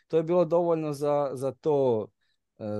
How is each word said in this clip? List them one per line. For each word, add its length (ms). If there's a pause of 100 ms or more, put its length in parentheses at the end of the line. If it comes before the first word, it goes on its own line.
to 80
je 60
bilo 220
dovoljno 480
za, 400
za 200
to, 560 (500)
e, 60 (160)